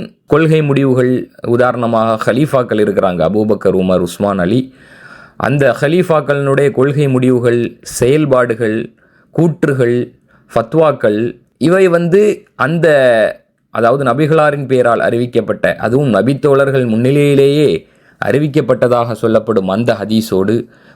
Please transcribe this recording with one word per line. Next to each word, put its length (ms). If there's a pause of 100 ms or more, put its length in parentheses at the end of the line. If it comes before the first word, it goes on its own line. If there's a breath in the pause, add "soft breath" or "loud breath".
(260)
கொள்கை 340
முடிவுகள், 520 (340)
உதாரணமாக 760
ஹலீஃபாக்கள் 580
இருக்கிறாங்க, 440
அபூபக்கர், 520
உமர், 240
உஸ்மான், 400
அலி, 220 (760 loud breath)
அந்த 420
ஹலீஃபாக்களினுடைய 920
கொள்கை 360
முடிவுகள், 520 (320)
செயல்பாடுகள், 840 (580 soft breath)
கூற்றுகள், 600 (540 soft breath)
ஃபத்வாக்கள், 680 (380)
இவை 300
வந்து 340 (340)
அந்த, 320 (880)
அதாவது 300
நபிகளாரின் 600
பெயரால் 340
அறிவிக்கப்பட்ட, 760
அதுவும் 380
நபித்தோழர்கள் 760
முன்னிலையிலேயே 840 (520 soft breath)
அறிவிக்கப்பட்டதாக 880
சொல்லப்படும் 560
அந்த 260
ஹதீஸோடு 600 (420 soft breath)